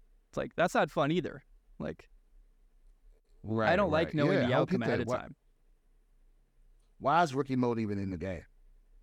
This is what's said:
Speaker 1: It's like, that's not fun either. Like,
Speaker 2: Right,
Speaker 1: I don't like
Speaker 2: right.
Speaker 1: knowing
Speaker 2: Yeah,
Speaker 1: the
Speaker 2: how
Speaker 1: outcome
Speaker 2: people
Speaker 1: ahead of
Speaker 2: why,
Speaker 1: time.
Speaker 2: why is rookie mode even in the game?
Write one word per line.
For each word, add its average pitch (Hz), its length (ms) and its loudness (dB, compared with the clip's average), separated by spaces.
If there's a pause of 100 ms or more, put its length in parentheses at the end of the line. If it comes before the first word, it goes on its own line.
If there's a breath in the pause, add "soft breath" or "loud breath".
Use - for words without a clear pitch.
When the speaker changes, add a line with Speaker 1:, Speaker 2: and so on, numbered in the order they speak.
(320)
Speaker 1:
It's - 60 -8
like, 135 180 -6
that's 170 180 0
not 196 160 0
fun 147 220 0
either. 165 320 -4 (340)
Like, - 320 -10 (1300)
Speaker 2:
Right, 110 280 0
Speaker 1:
I 175 40 4
don't 185 160 2
like 160 160 2
Speaker 2:
right. - 80 -6
Speaker 1:
knowing 147 240 2
Speaker 2:
Yeah, 123 80 2
Speaker 1:
the 123 60 2
Speaker 2:
how 127 80 4
Speaker 1:
outcome - 180 0
Speaker 2:
people 113 80 -2
Speaker 1:
ahead 120 140 0
of 113 60 -4
Speaker 2:
why, 123 100 -4
Speaker 1:
time. - 180 -12 (1600)
Speaker 2:
why 151 220 4
is 139 140 2
rookie 135 200 0
mode 120 240 2
even 104 200 -2
in 98 100 -4
the 95 80 -6
game? 87 280 -6 (580)